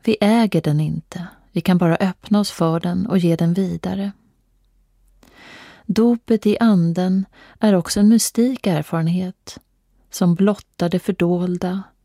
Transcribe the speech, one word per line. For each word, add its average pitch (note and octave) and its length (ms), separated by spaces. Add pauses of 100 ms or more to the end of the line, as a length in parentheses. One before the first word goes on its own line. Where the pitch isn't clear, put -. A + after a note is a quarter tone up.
Vi A3 180
äger G#3 400
den D3+ 180
inte, D#3+ 480 (240)
vi E3+ 100
kan F3+ 160
bara E3+ 180
öppna G3+ 440
oss G#3 120
för E3 280
den F3+ 280
och - 100
ge E3+ 180
den E3+ 180
vidare. F#3 580 (1700)
Dopet A#3 600
i G#3 140
anden F#3 680 (340)
är G#3+ 160
också F3+ 240
en G#3 100
mystik A#3 580
erfarenhet E3+ 920 (520)
som F3 240
blottar G3 540
det F3+ 100
fördolda F3+ 840 (220)